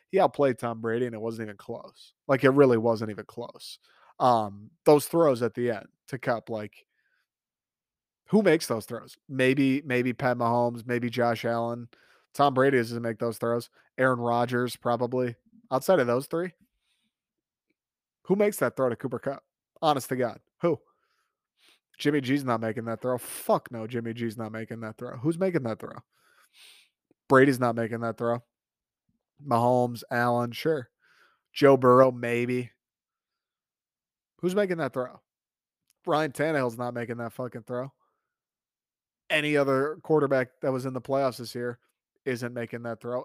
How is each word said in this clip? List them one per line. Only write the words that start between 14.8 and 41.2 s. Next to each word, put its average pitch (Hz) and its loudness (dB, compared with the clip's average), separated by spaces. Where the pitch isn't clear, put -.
Outside 165 4
of - 2
those 123 0
three, 175 -4
who 196 0
makes 208 0
that 120 -2
throw 131 0
to 113 -4
Cooper 123 -8
Kupp? - -8
Honest 147 0
to 131 -2
God, 120 -2
who? 170 0
Jimmy 147 0
G's 135 -2
not 117 -2
making 113 -6
that 113 -8
throw. 127 -4
Fuck - -4
no, 110 -10
Jimmy 117 -6
G's 117 -8
not 110 -10
making 113 -12
that 110 -12
throw. 123 -12
Who's 160 -4
making 175 0
that 110 -6
throw? - -14
Brady's 131 6
not 120 0
making 117 -6
that 117 -6
throw. 120 -2
Mahomes, 123 2
Allen, 120 0
sure. 151 -4
Joe 139 8
Burrow, 127 8
maybe. 120 -4
Who's 185 -2
making 190 0
that 143 -4
throw? - -8
Ryan 156 0
Tannehill's 139 -2
not 123 -6
making 117 -8
that 117 -8
fucking 123 -10
throw. 127 -8
Any 151 0
other 139 0
quarterback 139 2
that 143 -4
was 131 -4
in 131 -6
the 127 -8
playoffs 135 -2